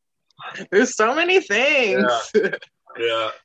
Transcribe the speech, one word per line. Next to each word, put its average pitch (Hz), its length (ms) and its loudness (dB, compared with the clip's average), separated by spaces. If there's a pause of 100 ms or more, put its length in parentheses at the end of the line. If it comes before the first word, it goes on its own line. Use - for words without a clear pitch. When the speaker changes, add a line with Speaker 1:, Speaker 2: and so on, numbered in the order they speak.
(720)
Speaker 1:
There's 240 260 2
so 226 180 0
many 349 260 2
things. 247 640 0 (300)
Speaker 2:
Yeah. 196 160 2 (480)
Yeah. 113 320 -2 (140)